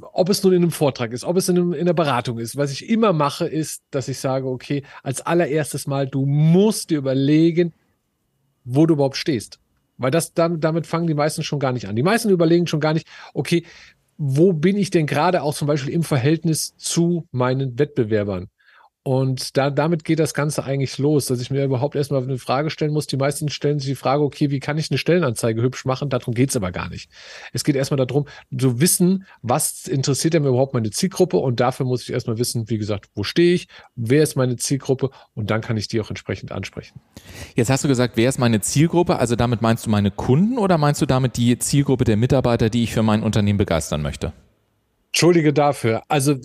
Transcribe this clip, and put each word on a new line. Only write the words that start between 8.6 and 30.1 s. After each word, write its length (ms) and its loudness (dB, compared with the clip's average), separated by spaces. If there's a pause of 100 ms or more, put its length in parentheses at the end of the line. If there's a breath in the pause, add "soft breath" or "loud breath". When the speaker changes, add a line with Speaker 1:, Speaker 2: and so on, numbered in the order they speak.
Speaker 1:
wo 220 2
du 80 4
überhaupt 220 0
stehst.“ 420 -4 (380)
Weil 160 -2
das, 200 0
dam-, 280 0
damit 260 0
fangen 220 -2
die 60 0
meisten 280 0
schon 160 -4
gar 140 0
nicht 160 -6
an. 80 -6
Die 80 2
meisten 260 2
überlegen 380 4
schon 120 -2
gar 140 0
nicht, 140 -4 (260 loud breath)
„Okay, 300 -2 (520 loud breath)
wo 360 2
bin 240 2
ich 140 -2
denn 160 2
gerade 360 0
auch 120 -2
zum 120 -6
Beispiel 260 -2
im 120 0
Verhältnis 720 0
zu 560 -2
meinen 480 -2
Wettbewerbern?“ 680 -2 (580 soft breath)
Und 520 -2
da, 140 2
damit 340 0
geht 140 0
das 160 0
Ganze 300 -2
eigentlich 340 -4
los, 280 2
dass 140 -2
ich 100 -8
mir 140 -2
überhaupt 320 -2
erstmal 260 -2
eine 140 -6
Frage 320 -4
stellen 240 -4
muss. 140 -2
Die 100 -4
meisten 320 -2
stellen 300 -2
sich 100 -6
die 60 -2
Frage, 280 0
„Okay, 280 0
wie 100 -2
kann 160 -4
ich 140 -4
eine 80 0
Stellenanzeige 640 0
hübsch 240 -2
machen?“ 240 -2
Darum 240 -4
geht's 220 2
aber 160 -2
gar 180 -8
nicht. 200 -14 (440 loud breath)
Es 100 -6
geht 100 2
erstmal 300 0
darum, 220 -2 (280 loud breath)
zu 280 0
wissen, 420 2 (160 loud breath)
was 460 -2
interessiert 480 0